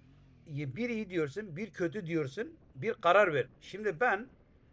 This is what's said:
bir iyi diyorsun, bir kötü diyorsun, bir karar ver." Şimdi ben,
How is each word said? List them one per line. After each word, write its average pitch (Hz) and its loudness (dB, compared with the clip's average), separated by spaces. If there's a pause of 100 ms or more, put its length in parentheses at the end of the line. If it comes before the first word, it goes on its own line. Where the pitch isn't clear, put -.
(480)
bir 151 -4
iyi 214 -4
diyorsun, 175 -4
bir 202 -8
kötü 180 -4
diyorsun, 156 -4 (180)
bir 175 -4
karar 180 6
ver." 131 2 (140)
Şimdi 190 -6
ben, 233 2 (460)